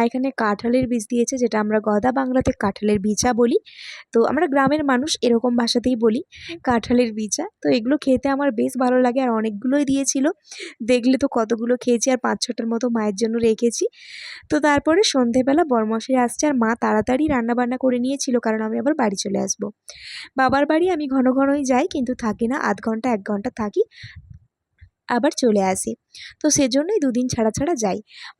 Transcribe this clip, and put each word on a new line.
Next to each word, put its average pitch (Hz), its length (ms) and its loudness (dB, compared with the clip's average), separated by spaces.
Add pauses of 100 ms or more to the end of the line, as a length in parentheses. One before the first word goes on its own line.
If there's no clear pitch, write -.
এখানে 254 240 -2 (140)
কাঁঠালের 233 480 0
বীজ 233 220 -2
দিয়েছে, 240 300 0
যেটা 214 180 0
আমরা 214 180 0 (100)
গদা 208 240 2
বাংলাতে 254 380 0 (120)
কাঁঠালের 208 380 0
বিচা 214 320 0
বলি, 240 260 2 (540)
তো 226 120 2
আমরা 302 220 2
গ্রামের 277 380 2
মানুষ 277 260 0 (120)
এরকম 240 340 2
ভাষাতেই 240 400 0
বলি 226 240 2 (440)
কাঁঠালের 247 480 2
বিচা। 214 320 -6 (180)
তো - 60 -6
এগুলো 254 360 2
খেতে 254 240 2
আমার 277 240 0
বেশ 240 260 -2
ভালো 254 220 2
লাগে, 247 200 2
আর 254 100 0
অনেকগুলোই 226 540 0
দিয়েছিল, 269 420 0 (640)
দেখলে 247 280 4
তো 277 100 0
কতগুলো 233 480 -2
খেয়েছি, 240 340 0
আর 254 80 2
পাঁচ 214 240 -2
ছটার 233 240 -6
মতো 226 200 -2 (100)
মায়ের 214 260 -2
জন্য 226 160 0
রেখেছি। 233 460 0 (680)
তো 302 100 2
তারপরে 294 440 4
সন্ধেবেলা 254 600 2
বরমশাই 226 520 0
আসছে, 247 300 0
আর 294 160 2
মা 220 80 2 (100)
তাড়াতাড়ি 226 440 0 (100)
রান্নাবান্না 240 420 0
করে 254 220 2
নিয়েছিল, 262 400 -2
কারণ 220 240 -2
আমি 220 160 -4
আবার 262 160 0
বাড়ি 220 220 0
চলে 196 220 -2
আসবো। 196 280 -4 (680)
বাবার 269 300 4
বাড়ি 320 240 2
আমি 302 140 -2 (100)
ঘন 262 180 2
ঘনই 277 320 2
যাই, 262 300 2
কিন্তু 254 200 -2
থাকি 226 320 -2
না, 254 100 -2 (120)
আধ 202 180 0
ঘন্টা 220 300 -2
এক 196 140 -12
ঘন্টা 202 260 -4
থাকি, 208 260 -2 (1300)
আবার 247 300 0
চলে 208 240 2
আসি। 190 300 -2 (480)
তো - 100 -2
সেজন্যই 294 540 2
দুদিন 247 240 0
ছাড়া 220 220 0
ছাড়া 294 240 -2
যাই। 208 240 -2 (420)